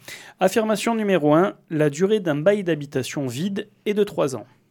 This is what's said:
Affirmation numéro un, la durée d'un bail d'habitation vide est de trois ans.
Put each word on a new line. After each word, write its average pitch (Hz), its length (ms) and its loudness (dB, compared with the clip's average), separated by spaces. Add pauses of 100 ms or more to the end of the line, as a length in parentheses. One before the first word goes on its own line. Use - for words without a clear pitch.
(380)
Affirmation 214 560 0
numéro 185 400 2
un, 185 200 4 (160)
la 151 200 2
durée 190 300 2
d'un 165 160 -2
bail 202 260 2
d'habitation 143 640 -4
vide 170 420 -6 (180)
est 208 80 0
de 202 100 2
trois 156 320 -2
ans. 107 80 -12 (260)